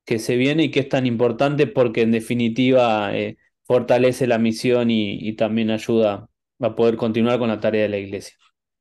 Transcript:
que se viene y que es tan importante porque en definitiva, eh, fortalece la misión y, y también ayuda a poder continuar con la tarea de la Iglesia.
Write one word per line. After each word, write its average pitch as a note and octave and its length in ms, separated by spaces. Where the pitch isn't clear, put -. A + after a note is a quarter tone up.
que A#2 140
se B2 180
viene C#3+ 280
y C3+ 60
que C#3+ 100
es C3 80
tan B2+ 180
importante B2 600
porque A#2+ 360
en A2+ 100
definitiva, A#2 1040
eh, G#2+ 220
fortalece B2 640
la A#2 120
misión A#2 520
y, G#2+ 240
y A2 100
también A2 340
ayuda G#2+ 580
a A2 160
poder A#2 220
continuar A#2 420
con A#2 100
la G#2 120
tarea A2 220
de G#2 80
la G2+ 80
Iglesia. G2 380